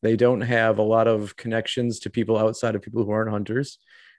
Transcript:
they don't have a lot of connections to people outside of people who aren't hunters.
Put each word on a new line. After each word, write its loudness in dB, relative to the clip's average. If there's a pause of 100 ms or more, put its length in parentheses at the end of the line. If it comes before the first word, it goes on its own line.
they 2
don't 2
have 2
a 4
lot 4
of -2
connections -4
to -10
people 0
outside 0
of -2
people -2
who -4
aren't 0
hunters. -4 (420)